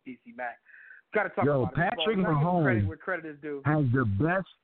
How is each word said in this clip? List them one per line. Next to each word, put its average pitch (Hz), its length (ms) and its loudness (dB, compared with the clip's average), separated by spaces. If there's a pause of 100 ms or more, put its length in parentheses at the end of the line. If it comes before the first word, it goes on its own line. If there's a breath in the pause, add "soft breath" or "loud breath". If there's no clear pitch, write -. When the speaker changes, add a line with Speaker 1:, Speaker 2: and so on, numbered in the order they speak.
Speaker 1:
K 127 200 -16
C 117 100 -20
Mack? 120 240 -10 (560 loud breath)
Gotta 196 140 0
talk 190 160 -2
Speaker 2:
Yo, 139 180 2
Speaker 1:
about - 100 -2
it. - 40 -14
He's 165 140 2
Speaker 2:
Patrick 214 260 -2
Speaker 1:
balling. 185 60 2
Gotta 165 120 2
give 147 80 2
Speaker 2:
Mahomes 175 220 2
Speaker 1:
credit 101 240 2
where - 80 -8
credit 170 300 -6
is 147 160 -12
due. 147 240 -8
Speaker 2:
has 151 260 4
the 131 120 2 (140)
best 175 280 0 (180)